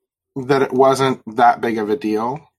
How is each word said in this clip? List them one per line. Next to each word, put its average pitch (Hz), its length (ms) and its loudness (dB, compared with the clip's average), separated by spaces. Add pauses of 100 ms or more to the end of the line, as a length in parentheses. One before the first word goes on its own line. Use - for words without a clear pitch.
(480)
that 135 160 2
it 131 100 -4
wasn't 131 480 2 (140)
that 117 260 4
big 113 160 -4
of 107 140 -4
a 107 40 0
deal. 110 640 -6